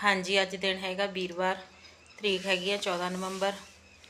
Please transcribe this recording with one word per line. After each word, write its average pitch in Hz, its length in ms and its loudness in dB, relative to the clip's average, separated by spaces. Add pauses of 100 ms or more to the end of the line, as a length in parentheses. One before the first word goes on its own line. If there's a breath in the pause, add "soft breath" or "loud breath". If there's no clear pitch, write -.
ਹਾਂਜੀ, 196 380 4
ਅੱਜ 190 140 -2
ਦਿਨ 190 220 0
ਹੈਗਾ 190 280 -2
ਵੀਰਵਾਰ, 185 520 -2 (600 loud breath)
ਤਰੀਕ 190 280 0
ਹੈਗੀ 190 260 0
ਆ 202 60 0
ਚੌਦਾਂ 180 340 -2
ਨਵੰਬਰ 190 420 -2 (560 loud breath)